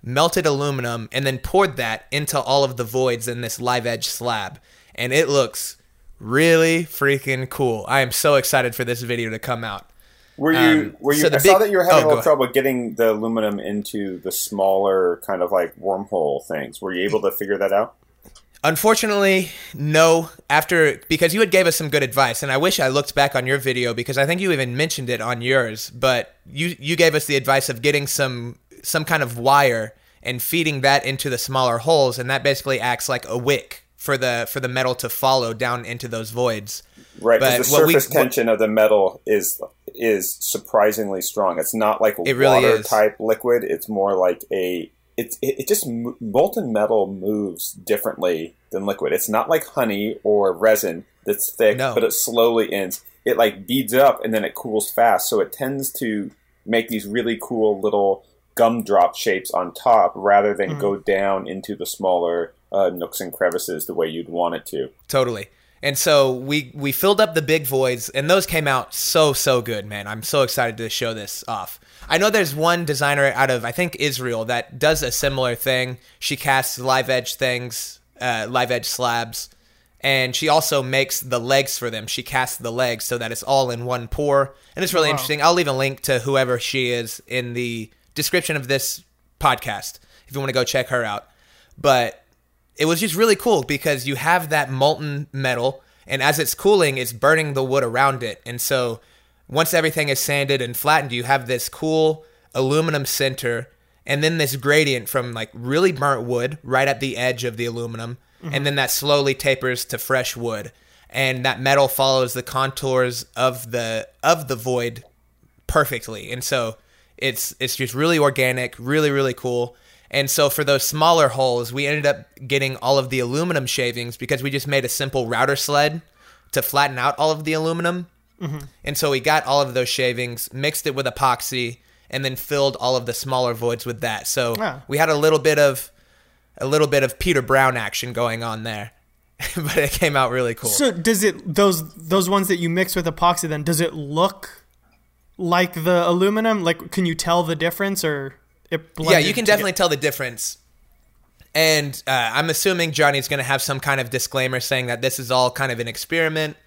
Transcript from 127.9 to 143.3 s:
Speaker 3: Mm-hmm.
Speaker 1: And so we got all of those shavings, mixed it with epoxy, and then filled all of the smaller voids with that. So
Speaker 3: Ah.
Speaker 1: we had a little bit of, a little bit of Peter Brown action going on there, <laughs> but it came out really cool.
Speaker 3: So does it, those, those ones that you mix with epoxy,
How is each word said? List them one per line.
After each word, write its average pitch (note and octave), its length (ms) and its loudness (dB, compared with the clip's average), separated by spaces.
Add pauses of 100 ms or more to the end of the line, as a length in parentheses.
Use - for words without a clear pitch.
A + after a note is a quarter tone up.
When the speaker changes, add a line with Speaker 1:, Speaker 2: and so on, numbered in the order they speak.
Speaker 3:
Mm-hmm. D#3 200 -8 (260)
Speaker 1:
And C#3+ 120 -6
so D#3 140 0
we C3+ 80 0
got D3+ 260 2
all C#3+ 160 2
of C3 120 -2
those B2 160 0
shavings, B2 640 -4
mixed C#3+ 340 -4
it C#3 80 -4
with C3+ 120 -2
epoxy, B2 720 -2 (300)
and C3+ 140 -6
then C3 140 -4
filled C#3 420 0
all B2+ 160 2
of A#2 100 -2
the A#2 80 -6
smaller B2+ 400 -2
voids A#2 320 -2
with A#2 160 -8
that. A2+ 260 -4
So A#2 320 -2
Speaker 3:
Ah. C#3+ 280 -6
Speaker 1:
we C#3 100 -4
had D#3 120 2
a D#3 80 4
little D#3 220 4
bit D3 200 2
of, C#3 320 2 (680)
a - 60 -6
little D3+ 220 2
bit C#3 160 2
of C3 160 -4
Peter D#3+ 220 2
Brown C3 340 4
action A#2 380 -6
going A#2 300 -2
on A2 200 -6
there, A2 280 -10 (340)
<laughs> - 320 -10
but D3+ 200 -2
it C#3+ 140 2
came D3+ 240 0
out C3 160 2
really B2 240 -2
cool. A#2 140 -6
Speaker 3:
So C4 220 2
does F#3 320 0
it, F#3+ 300 -2
those, F3+ 420 2
those F3+ 340 0
ones G3 180 2
that F#3+ 100 0
you E3+ 120 -2
mix F3+ 260 -2
with F3 100 -2
epoxy, E3+ 440 0